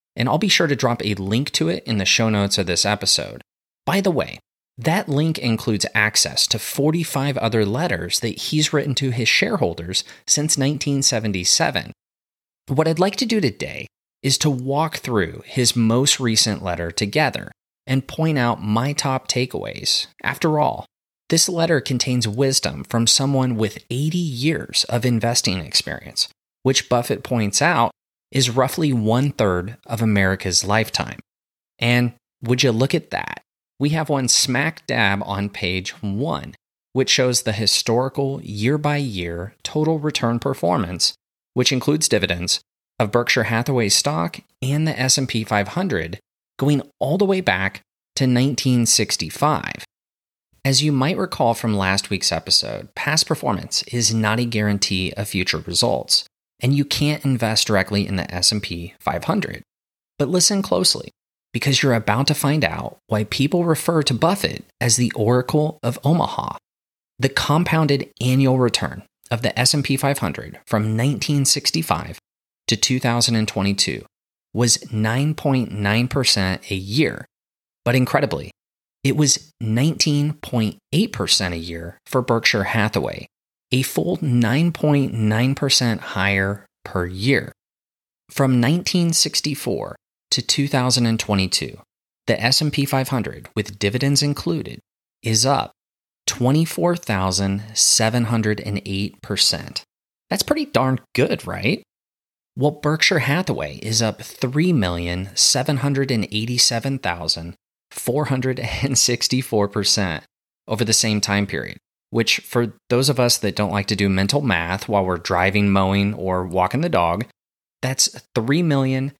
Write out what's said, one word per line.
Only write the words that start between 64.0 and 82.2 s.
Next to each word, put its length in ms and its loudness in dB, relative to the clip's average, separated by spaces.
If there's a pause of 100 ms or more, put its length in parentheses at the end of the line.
to 100 2
Buffett 540 0 (120)
as 180 4
the 160 2
Oracle 720 2
of 220 -2
Omaha. 540 0 (600)
The 120 2
compounded 800 2 (100)
annual 380 4
return 460 0 (260)
of 100 0
the 180 -2
S 140 4
and 100 0
P 140 0
five 220 0
hundred 480 -6
from 320 0
nineteen 480 2
sixty-five 720 0 (480)
to 100 2
two 240 0
thousand 340 2
and 140 0
twenty-two 560 -2 (500)
was 380 0
nine 420 0
point 380 0
nine 340 0
percent 640 -2
a 60 -2
year. 480 -2 (600)
But 120 2
incredibly, 560 0 (500)
it 140 0
was 340 2 (100)
nineteen 720 2
point 420 -2 (160)
eight 200 2
percent 400 0
a 60 -6
year 480 -10
for 160 0